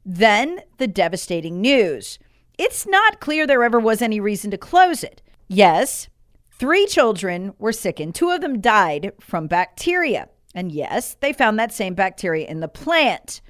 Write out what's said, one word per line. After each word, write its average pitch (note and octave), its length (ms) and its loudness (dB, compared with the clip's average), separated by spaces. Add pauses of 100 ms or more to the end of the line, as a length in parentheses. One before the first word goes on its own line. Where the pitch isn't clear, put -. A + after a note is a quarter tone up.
Then G#3+ 560 2 (180)
the C4 80 -2
devastating F3 720 -4
news. G3+ 580 2 (380)
It's - 300 -4
not G#4 340 2
clear D#4 260 -2
there C4 160 4
ever A#3+ 160 2
was A3 220 0
any G#3+ 200 -2
reason G#3 300 -4
to G3+ 80 -8
close F4 460 2
it. - 180 -18 (260)
Yes, F#3+ 600 2 (420)
three F4+ 360 0
children G3 720 0
were A3+ 140 -2
sickened. E3+ 420 -6
Two F4 160 0
of F4 100 0
them C#4 200 -4
died F#3+ 600 2
from E3 260 -6
bacteria. F#3 840 -2 (260)
And F3+ 180 -6
yes, D3+ 480 -6
they C#4+ 120 -2
found A3 260 2
that A3+ 140 -2
same F#3 220 -6
bacteria F#3 540 -2
in D#3+ 120 -10
the D#3+ 80 -8
plant. C#4+ 800 -2